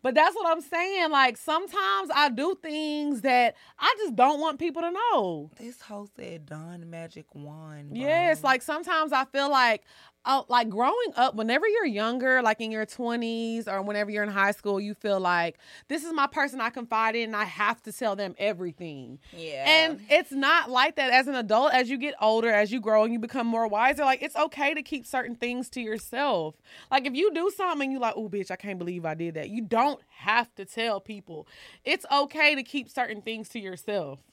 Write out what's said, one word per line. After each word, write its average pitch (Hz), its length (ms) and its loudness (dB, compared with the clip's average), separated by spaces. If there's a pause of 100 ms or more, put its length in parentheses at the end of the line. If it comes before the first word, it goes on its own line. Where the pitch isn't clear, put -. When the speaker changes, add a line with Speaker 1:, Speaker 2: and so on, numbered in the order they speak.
Speaker 1:
But 247 120 0
that's 339 220 6
what 403 100 -2
I'm 330 140 2
saying. 349 500 -2
Like, 262 260 4
sometimes 381 760 -2
I 294 140 4
do 285 340 -2
things 302 600 -4
that 247 340 4 (220)
I 403 200 2
just 349 160 -4
don't 269 240 4
want 302 220 -2
people 330 220 -4
to 339 100 -2
know. 214 680 -2
Speaker 2:
This 240 220 -16
hoe 202 260 -14 (100)
said 170 300 -14
Don 165 440 -14
Magic 165 440 -16
Wand, 147 560 -16
bro. 226 80 -10
Speaker 1:
Yes, 311 460 2
like, 262 180 4
sometimes 311 500 -2
I 262 120 2
feel 277 260 -2
like, 240 320 4 (440)
uh, 262 220 2
like, 233 200 2
growing 294 480 0
up, 240 200 4
whenever 240 320 0
you're 415 180 2
younger, 247 560 2
like, 220 180 2
in 220 120 -4
your 220 120 -2
twenties 226 840 -4
or 196 120 -2
whenever 208 300 -2
you're 208 140 0
in 208 40 -2
high 196 220 2
school, 202 300 -2
you 208 120 -6
feel 202 280 -2
like, 175 360 2 (300)
"This 294 180 -6
is 330 80 -8
my 285 140 2
person 277 340 -2
I 233 100 -2
confide 226 440 -2
in, 233 160 -2
and 214 60 -6
I 208 80 0
have 208 400 -2
to 214 80 -12
tell 208 240 -2
them 196 200 -6
everything." 170 840 -6 (120)
Speaker 2:
Yeah. 156 360 -4
Speaker 1:
And 311 320 4 (100)
it's 302 220 4
not 277 360 4
like 254 280 2
that 262 160 0
as 254 160 6
an 277 80 -2
adult. 240 360 4
As 254 160 4
you 269 80 -4
get 277 240 -4
older, 226 300 4
as 208 220 4
you 254 80 -4
grow 214 240 6
and 226 80 0
you 233 80 -2
become 233 260 -4
more 226 220 0
wiser, 254 360 2
like, 262 160 4
it's 277 140 -6
okay 294 400 0
to 294 80 -4
keep 277 240 -8
certain 240 300 -4
things 247 340 -6
to 254 100 -10
yourself. 220 760 -4 (340)
Like, 262 160 2
if 254 80 -4
you 339 180 2
do 339 240 0
something 320 300 -2
and 269 60 -4
you 269 80 -4
like, 226 160 0
"Oh, 214 120 -6
bitch, 190 220 -6
I 185 60 -6
can't 190 240 -10
believe 175 260 -6
I 156 80 -2
did 165 200 -6
that," 156 140 -8
you 220 140 -6
don't 240 460 0
have 220 480 0
to 196 80 -14
tell 226 360 -4
people. 175 460 -16 (380)
It's 330 260 -2
okay 294 460 4
to 262 80 -6
keep 247 260 -8
certain 220 320 -6
things 226 280 -8
to 233 100 -10
yourself. 185 580 -6 (140)